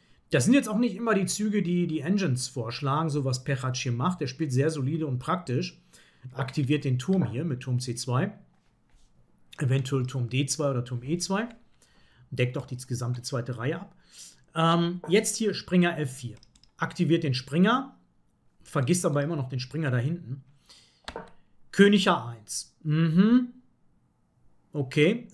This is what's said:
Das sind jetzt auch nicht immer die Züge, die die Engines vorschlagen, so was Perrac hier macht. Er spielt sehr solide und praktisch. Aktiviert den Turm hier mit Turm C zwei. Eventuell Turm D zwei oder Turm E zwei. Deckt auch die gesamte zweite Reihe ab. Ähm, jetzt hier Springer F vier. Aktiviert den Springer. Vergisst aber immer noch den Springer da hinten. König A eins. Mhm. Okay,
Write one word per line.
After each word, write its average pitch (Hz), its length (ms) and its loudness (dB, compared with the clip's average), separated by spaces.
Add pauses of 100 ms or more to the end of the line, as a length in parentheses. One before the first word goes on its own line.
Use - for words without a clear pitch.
(320)
Das 127 140 2
sind 226 100 8
jetzt 269 140 4
auch 208 100 0
nicht 233 160 0
immer 226 180 0
die 190 140 2
Züge, 208 340 0
die 175 240 2
die 156 140 -2
Engines 151 480 0
vorschlagen, 139 640 -2
so 143 120 -2
was 127 200 -2
Perrac 127 320 -2
hier 127 160 -4
macht. 156 300 -2
Er 139 60 -2
spielt 151 240 -6
sehr 135 200 2
solide 156 340 -2
und 127 140 -2
praktisch. 165 600 -4 (520)
Aktiviert 135 540 -2
den 127 120 2
Turm 185 280 2
hier 113 180 -4
mit 143 160 -4
Turm 123 220 -2
C 123 120 -4
zwei. 127 400 -2 (1200)
Eventuell 135 500 0
Turm 123 220 -4
D 135 160 0
zwei 143 260 -2
oder 123 140 -2
Turm 123 180 -8
E 147 140 -2
zwei. 196 320 -2 (840)
Deckt 127 260 0
auch 139 80 -8
die 127 120 -10
gesamte 123 440 -6
zweite 120 360 -6
Reihe 147 240 -4
ab. - 140 -18 (600)
Ähm, 170 540 2
jetzt 214 260 2
hier 214 180 0
Springer 175 460 2
F 143 160 -4
vier. - 220 -10 (400)
Aktiviert 165 460 2
den 135 120 0
Springer. 214 600 2 (680)
Vergisst 156 420 0
aber 147 160 0
immer 160 140 -2
noch 131 140 -4
den 131 100 -6
Springer 143 320 -4
da 127 60 2
hinten. 135 460 -4 (1300)
König 202 380 6
A 117 200 0
eins. - 540 -12
Mhm. 170 680 4 (1200)
Okay, 151 640 2